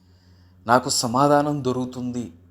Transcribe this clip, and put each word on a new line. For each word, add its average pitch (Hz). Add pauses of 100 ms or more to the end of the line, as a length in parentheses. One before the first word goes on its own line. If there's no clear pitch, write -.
(680)
"నాకు 123
సమాధానం 143
దొరుకుతుంది" 123 (200)